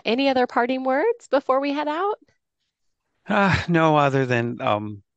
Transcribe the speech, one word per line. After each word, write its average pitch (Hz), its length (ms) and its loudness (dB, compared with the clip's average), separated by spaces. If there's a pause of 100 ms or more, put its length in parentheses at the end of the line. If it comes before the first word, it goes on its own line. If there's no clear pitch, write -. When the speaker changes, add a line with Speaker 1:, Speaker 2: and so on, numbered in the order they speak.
Speaker 1:
Any 269 240 0
other 254 180 0
parting 262 380 -2
words 302 460 -2
before 262 280 0
we 277 140 -2
head 294 160 -4
out? 381 280 -4 (1080)
Speaker 2:
Uh, 202 300 2 (100)
no, 160 300 4
other 139 300 2
than, 120 340 -2
um, 104 420 -4 (140)